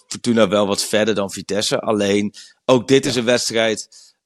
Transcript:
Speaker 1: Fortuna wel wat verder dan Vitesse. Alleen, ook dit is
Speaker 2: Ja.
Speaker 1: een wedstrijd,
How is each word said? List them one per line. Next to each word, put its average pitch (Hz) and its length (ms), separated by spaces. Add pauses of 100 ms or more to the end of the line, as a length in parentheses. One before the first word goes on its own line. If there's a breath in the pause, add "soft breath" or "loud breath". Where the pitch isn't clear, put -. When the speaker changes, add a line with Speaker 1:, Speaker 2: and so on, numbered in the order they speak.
Speaker 1:
Fortuna 113 400
wel 104 200
wat 98 160
verder 107 320
dan 98 160
Vitesse. 101 480
Alleen, 104 540 (320 loud breath)
ook 127 220
dit 135 180
is 135 80
Speaker 2:
Ja. 123 60
Speaker 1:
een 117 60
wedstrijd, 113 640 (380 loud breath)